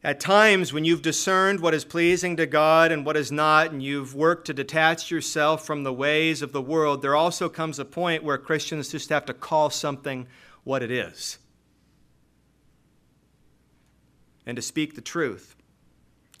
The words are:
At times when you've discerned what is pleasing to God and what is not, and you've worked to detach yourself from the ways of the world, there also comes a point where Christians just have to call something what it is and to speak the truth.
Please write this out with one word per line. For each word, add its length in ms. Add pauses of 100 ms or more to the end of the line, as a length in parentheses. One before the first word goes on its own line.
At 160
times 540
when 100
you've 200
discerned 560
what 160
is 100
pleasing 520
to 100
God 440
and 140
what 100
is 160
not, 400
and 120
you've 320
worked 320
to 60
detach 580
yourself 540
from 180
the 100
ways 480
of 120
the 80
world, 400
there 140
also 340
comes 280
a 80
point 380
where 140
Christians 520
just 200
have 160
to 80
call 360
something 580 (360)
what 180
it 100
is 460 (3000)
and 120
to 60
speak 340
the 60
truth. 540 (840)